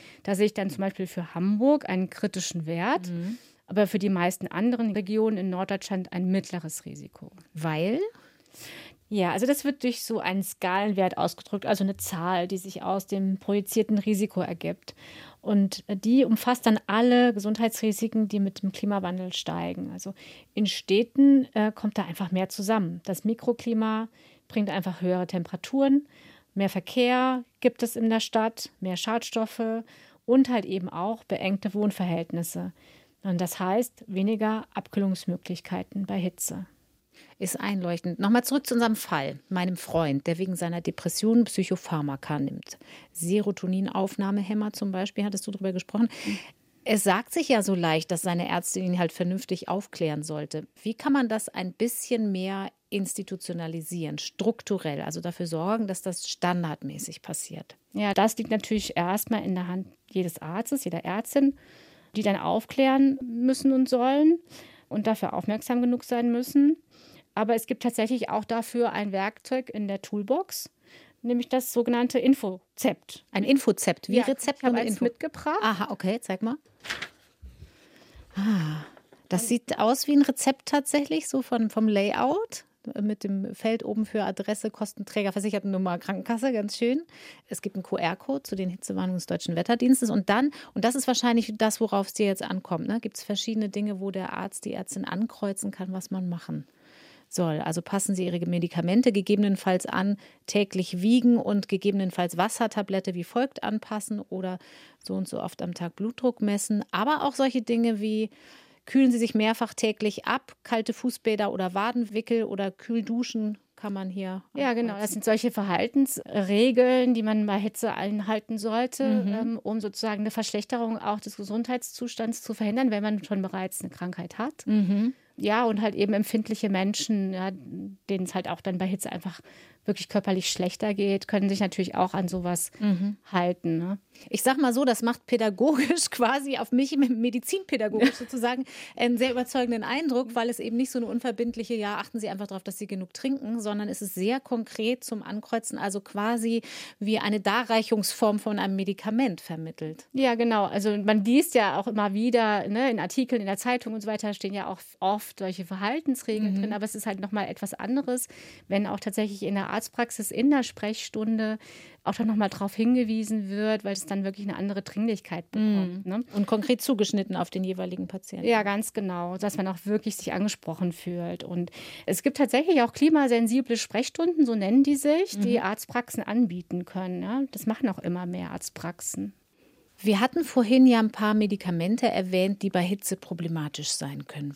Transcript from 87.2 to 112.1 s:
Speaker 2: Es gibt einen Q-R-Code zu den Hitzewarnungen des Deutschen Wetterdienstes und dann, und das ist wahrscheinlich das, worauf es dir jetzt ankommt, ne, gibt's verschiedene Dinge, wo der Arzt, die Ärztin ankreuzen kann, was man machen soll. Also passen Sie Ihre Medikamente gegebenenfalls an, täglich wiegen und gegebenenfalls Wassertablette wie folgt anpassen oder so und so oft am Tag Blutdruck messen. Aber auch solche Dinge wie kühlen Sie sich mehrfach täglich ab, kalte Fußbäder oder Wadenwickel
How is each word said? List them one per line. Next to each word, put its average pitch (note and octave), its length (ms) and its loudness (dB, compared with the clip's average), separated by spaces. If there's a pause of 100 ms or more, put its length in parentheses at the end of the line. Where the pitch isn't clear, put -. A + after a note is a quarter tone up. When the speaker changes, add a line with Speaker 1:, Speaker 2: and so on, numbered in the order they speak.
Speaker 2:
Es - 160 -10
gibt G3 120 -6
einen F#3+ 80 -6
Q-R-Code F#3+ 600 -2
zu - 120 -8
den F#3 140 -2
Hitzewarnungen F#3 480 -4
des E3 80 -6
Deutschen E3+ 300 -4
Wetterdienstes A#3+ 560 2
und G3+ 180 0
dann, B3+ 220 2 (240)
und G3 100 0
das A#3+ 80 4
ist C4 140 -4
wahrscheinlich A#3 500 2
das, A3 240 2
worauf G3+ 260 0
es - 60 -12
dir G#3 140 2
jetzt G3 160 0
ankommt, F3+ 440 -4
ne, G#3+ 120 0
gibt's - 240 -8
verschiedene G#3 460 -2
Dinge, G#3 300 -4
wo G3 120 -6
der F#3+ 220 -6
Arzt, - 320 -8
die - 80 -6
Ärztin F#3+ 320 -6
ankreuzen G3+ 640 -4
kann, F#3 220 -8
was F#3 180 -8
man F#3 180 -2
machen E3 380 -8 (600)
soll. D#3+ 320 0
Also D#3+ 220 -4
passen G3 340 0
Sie F3+ 120 -2
Ihre F3 180 -2
Medikamente F3 640 4
gegebenenfalls G3 760 2
an, G3 300 0 (280)
täglich F#3 560 0
wiegen A#3+ 360 6
und G3+ 300 0
gegebenenfalls F#3+ 720 0
Wassertablette G3 800 0
wie F3 80 -4
folgt - 400 -2
anpassen G#3 560 -4
oder F#3 400 -6 (440)
so F#3+ 120 -4
und F#3+ 120 -2
so - 140 -6
oft - 220 -8
am F3+ 100 -4
Tag E3+ 220 -8
Blutdruck A#3+ 460 -2
messen. G3+ 500 0
Aber B3+ 320 0
auch C#4 100 0
solche C4 300 2
Dinge A#3 360 2
wie G#3+ 300 -2 (560)
kühlen C4+ 260 6
Sie A#3+ 60 4
sich A3+ 160 2
mehrfach A3 400 2
täglich G#3+ 520 0
ab, - 360 -2
kalte A3+ 320 0
Fußbäder G#3+ 580 0
oder F3+ 220 -2
Wadenwickel A3 720 0